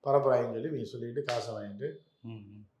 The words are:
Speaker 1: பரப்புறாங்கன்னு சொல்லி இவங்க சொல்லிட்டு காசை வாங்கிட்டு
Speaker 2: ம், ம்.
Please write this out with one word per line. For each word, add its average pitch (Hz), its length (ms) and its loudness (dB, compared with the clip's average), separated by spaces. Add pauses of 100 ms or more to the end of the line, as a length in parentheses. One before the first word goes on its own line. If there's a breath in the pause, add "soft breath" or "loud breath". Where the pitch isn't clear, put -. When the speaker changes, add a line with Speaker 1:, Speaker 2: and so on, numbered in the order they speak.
Speaker 1:
பரப்புறாங்கன்னு 135 480 6
சொல்லி 113 160 -2
இவங்க 135 180 -2
சொல்லிட்டு 120 380 -6
காசை 117 300 -2
வாங்கிட்டு 104 380 -6 (300)
Speaker 2:
ம், 113 100 -10
ம். 104 340 -14 (140)